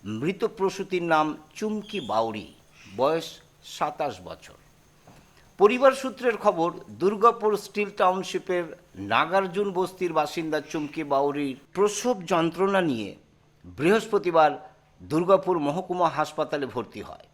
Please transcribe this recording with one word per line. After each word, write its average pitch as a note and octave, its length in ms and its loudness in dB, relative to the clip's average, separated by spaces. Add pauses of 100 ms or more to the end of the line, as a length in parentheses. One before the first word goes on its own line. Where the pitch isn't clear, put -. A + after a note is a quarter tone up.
মৃত C#3 400 -4
প্রসূতির F#3+ 580 -2
নাম D#3 360 2 (160)
চুমকি G#3+ 460 -6
বাউরি, A2 540 -2 (420)
বয়স D#3+ 280 0 (400)
সাতাশ D3+ 500 -4 (100)
বছর। - 280 -18 (1040)
পরিবার B3 340 8
সূত্রের B3 440 -2
খবর, E3+ 360 2 (180)
দুর্গাপুর G#3 640 4
স্টিল G3+ 400 -4
টাউনশিপের F#3 680 0 (300)
নাগার্জুন E3+ 760 0
বস্তির F3+ 400 -4
বাসিন্দা D#3 480 -2
চুমকি D3+ 440 -8
বাউরির C#3+ 520 0 (160)
প্রসব G#3 540 0
যন্ত্রণা F3 540 0
নিয়ে A#2+ 340 -2 (500)
বৃহস্পতিবার E3 1040 2 (320)
দুর্গাপুর F3+ 560 2
মহকুমা F3 500 0
হাসপাতালে D3 580 -2
ভর্তি G#2+ 360 -8
হয়। - 320 -16